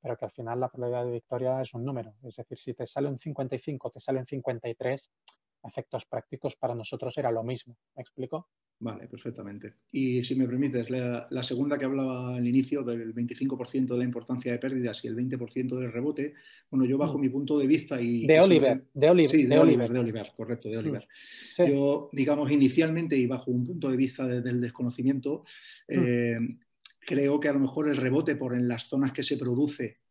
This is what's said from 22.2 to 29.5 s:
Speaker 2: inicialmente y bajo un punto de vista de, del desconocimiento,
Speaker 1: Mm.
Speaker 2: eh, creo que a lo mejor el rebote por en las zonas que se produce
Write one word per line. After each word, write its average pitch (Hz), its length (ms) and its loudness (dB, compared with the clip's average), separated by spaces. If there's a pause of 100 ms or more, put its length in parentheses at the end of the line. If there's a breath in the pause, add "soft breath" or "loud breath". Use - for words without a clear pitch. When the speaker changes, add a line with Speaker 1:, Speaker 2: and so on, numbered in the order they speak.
Speaker 2:
inicialmente 156 640 4
y 127 100 4
bajo 127 240 -4
un 123 140 0
punto 156 260 -4
de 127 60 0
vista 131 300 0
de, 123 160 -2
del 123 180 -2
desconocimiento, 123 800 -2 (460 loud breath)
Speaker 1:
Mm. - 100 -6
Speaker 2:
eh, 120 400 2 (640)
creo 139 400 0
que 151 80 0
a 143 60 0
lo 139 40 2
mejor 139 300 0
el 143 80 0
rebote 135 400 0
por 127 180 -4
en 123 140 0
las 117 160 -4
zonas 135 280 0
que 120 120 -4
se 143 120 -2
produce 127 760 -2